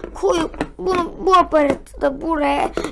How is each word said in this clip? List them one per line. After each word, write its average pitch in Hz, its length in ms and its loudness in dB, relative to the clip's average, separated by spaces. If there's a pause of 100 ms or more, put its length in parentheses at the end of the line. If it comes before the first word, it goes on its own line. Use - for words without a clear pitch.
(160)
koyup 330 640 -2
bunu, 359 420 -2
bu 370 160 4
aparatı 302 680 2
da 277 200 -2
buraya 294 480 0 (220)